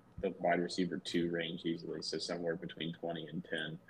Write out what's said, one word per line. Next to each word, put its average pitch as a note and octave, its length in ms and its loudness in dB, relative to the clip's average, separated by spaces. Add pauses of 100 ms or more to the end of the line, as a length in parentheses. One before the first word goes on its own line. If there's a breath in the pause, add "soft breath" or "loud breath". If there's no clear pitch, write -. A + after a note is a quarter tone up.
(200)
the F#2 180 2
wide F2 220 6
receiver F2 380 2
two F2 320 2
range E2+ 340 0
easily. E2 380 0
So D#2+ 160 -2
somewhere E2+ 380 0
between E2+ 380 -4
twenty E2 340 -4
and E2+ 160 -4
ten, D#2+ 340 -4 (120 loud breath)